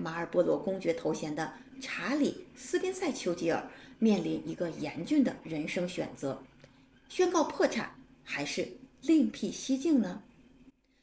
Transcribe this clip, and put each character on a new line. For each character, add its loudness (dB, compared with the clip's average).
马 -6
尔 -4
波 4
罗 4
公 -4
爵 0
头 -2
衔 -6
的 -4
查 -4
理· 2
斯 -2
宾 -2
塞· -2
丘 -2
吉 0
尔 -2
面 6
临 -2
一 -6
个 -2
严 -6
峻 6
的 2
人 -4
生 -2
选 -4
择： -4
宣 2
告 4
破 0
产， -2
还 -4
是 -4
另 6
辟 -4
蹊 -2
径 4
呢？ -2